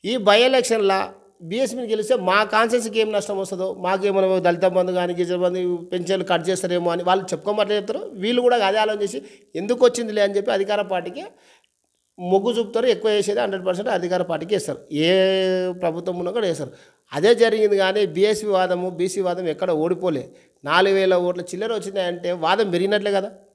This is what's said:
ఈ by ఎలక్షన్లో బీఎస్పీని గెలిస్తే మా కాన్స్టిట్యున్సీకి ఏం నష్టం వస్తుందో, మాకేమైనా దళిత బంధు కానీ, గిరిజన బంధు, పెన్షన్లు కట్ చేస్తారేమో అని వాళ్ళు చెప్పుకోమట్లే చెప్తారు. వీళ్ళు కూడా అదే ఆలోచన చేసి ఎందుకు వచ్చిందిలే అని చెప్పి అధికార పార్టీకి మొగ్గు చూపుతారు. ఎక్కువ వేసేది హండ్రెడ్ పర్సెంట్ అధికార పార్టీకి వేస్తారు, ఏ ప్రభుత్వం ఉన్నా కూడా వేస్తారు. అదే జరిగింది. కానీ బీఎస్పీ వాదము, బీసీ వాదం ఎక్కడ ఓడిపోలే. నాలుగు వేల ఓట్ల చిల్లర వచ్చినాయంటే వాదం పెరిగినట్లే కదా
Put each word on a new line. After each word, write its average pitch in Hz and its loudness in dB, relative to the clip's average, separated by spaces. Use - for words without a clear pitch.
ఈ 233 -2
by 202 6
ఎలక్షన్లో 226 2
బీఎస్పీని 226 -4
గెలిస్తే 220 0
మా 196 2
కాన్స్టిట్యున్సీకి 220 0
ఏం 220 0
నష్టం 202 -2
వస్తుందో, 185 -4
మాకేమైనా 190 0
దళిత 175 2
బంధు 185 2
కానీ, 180 -2
గిరిజన 175 -2
బంధు, 180 0
పెన్షన్లు 180 -4
కట్ 170 0
చేస్తారేమో 175 -2
అని 175 -4
వాళ్ళు 185 2
చెప్పుకోమట్లే 208 -2
చెప్తారు. 220 -6
వీళ్ళు 233 0
కూడా 240 4
అదే 196 2
ఆలోచన 214 0
చేసి 175 -6
ఎందుకు 233 2
వచ్చిందిలే 220 0
అని 196 0
చెప్పి 208 -2
అధికార 208 0
పార్టీకి 190 -6
మొగ్గు 196 0
చూపుతారు. 226 -2
ఎక్కువ 220 2
వేసేది 208 0
హండ్రెడ్ 190 -4
పర్సెంట్ 185 -2
అధికార 180 -2
పార్టీకి 170 -4
వేస్తారు, - -8
ఏ 156 2
ప్రభుత్వం 175 -4
ఉన్నా 180 -4
కూడా 220 -2
వేస్తారు. 147 -4
అదే 196 4
జరిగింది. 214 4
కానీ 196 2
బీఎస్పీ 208 0
వాదము, 185 0
బీసీ 180 -4
వాదం 180 -2
ఎక్కడ 165 -2
ఓడిపోలే. 160 -2
నాలుగు 185 4
వేల 190 4
ఓట్ల 175 0
చిల్లర 208 -6
వచ్చినాయంటే 180 -4
వాదం 180 0
పెరిగినట్లే 202 0
కదా 196 -2